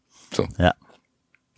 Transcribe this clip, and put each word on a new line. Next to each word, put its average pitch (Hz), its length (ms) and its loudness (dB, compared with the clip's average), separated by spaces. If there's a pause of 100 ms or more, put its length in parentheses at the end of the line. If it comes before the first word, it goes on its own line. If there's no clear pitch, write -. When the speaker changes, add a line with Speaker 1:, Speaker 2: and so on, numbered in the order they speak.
(340)
Speaker 1:
So. 87 140 -2 (100)
Speaker 2:
Ja. 90 160 2 (840)